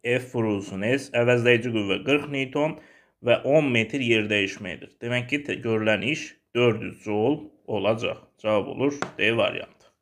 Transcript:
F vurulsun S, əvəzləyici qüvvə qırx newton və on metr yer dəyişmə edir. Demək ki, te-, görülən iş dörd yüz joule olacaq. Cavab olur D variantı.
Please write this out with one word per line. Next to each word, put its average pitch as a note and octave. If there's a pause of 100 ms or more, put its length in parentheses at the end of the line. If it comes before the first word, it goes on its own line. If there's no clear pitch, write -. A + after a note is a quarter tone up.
F B2
vurulsun G2
S, C#3
əvəzləyici A#2+
qüvvə G2
qırx C#3+
newton C#3+ (440)
və A#2
on D3
metr A#2
yer A2
dəyişmə G2
edir. -
Demək A#2+
ki, C#3+
te-, G2
görülən G#2+
iş - (280)
dörd A#2
yüz F#2+
joule A2+ (160)
olacaq. G#2+ (160)
Cavab G#2+
olur B2+ (240)
D A2+
variantı. - (120)